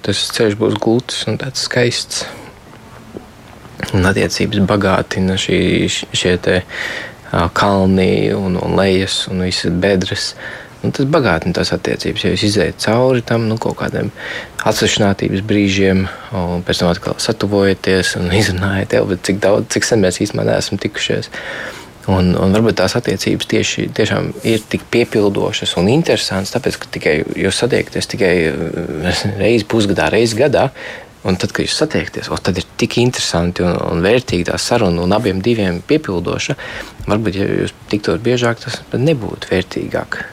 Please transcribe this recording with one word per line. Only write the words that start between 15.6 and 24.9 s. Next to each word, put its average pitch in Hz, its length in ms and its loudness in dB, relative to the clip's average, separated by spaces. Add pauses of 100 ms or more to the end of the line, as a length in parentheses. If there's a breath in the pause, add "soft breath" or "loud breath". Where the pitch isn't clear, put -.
un 87 320 -2
pēc - 180 -2
tam 87 100 4
atkal 87 280 -2
satuvojaties 98 960 2
un 92 180 -2
<laughs> 104 60 4
izrunājat, 98 560 0
"Jau, 107 120 2
bet 92 180 -2
cik 98 160 0
daudz, 107 300 2
cik - 160 0
sen 110 160 4
mēs 92 180 0
īstenībā 107 260 -2
neesam 101 320 -2
tikušies." - 520 -4 (720 loud breath)
Un, 90 320 4
un 95 160 4
varbūt 110 240 4
tās 92 160 2
attiecības - 560 -2
tieši, - 400 0
tiešām 101 380 0 (180)
ir 113 140 2 (100)
tik - 140 -4 (100)